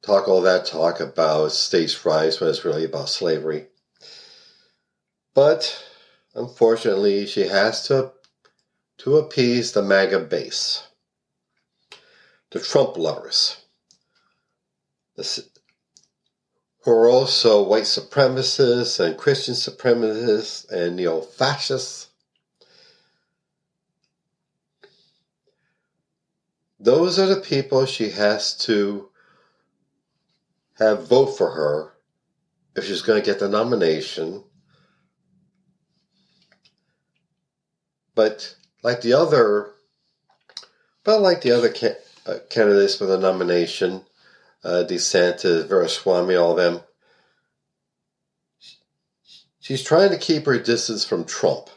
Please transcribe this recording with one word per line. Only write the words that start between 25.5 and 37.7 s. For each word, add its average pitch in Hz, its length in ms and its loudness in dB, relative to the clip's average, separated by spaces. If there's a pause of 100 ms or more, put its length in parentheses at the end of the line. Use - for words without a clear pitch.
Those 170 400 4
are 190 60 4
the 190 160 0
people 135 440 0
she 110 260 -4
has 104 480 0
to 101 500 -2 (1700)
have 107 320 0
vote - 280 4
for 85 140 0
her 78 420 -4 (800)
if - 120 -8
she's 95 160 -6
gonna 107 180 2
get 101 200 -2
the 101 100 -2
nomination. 92 960 -2 (3750)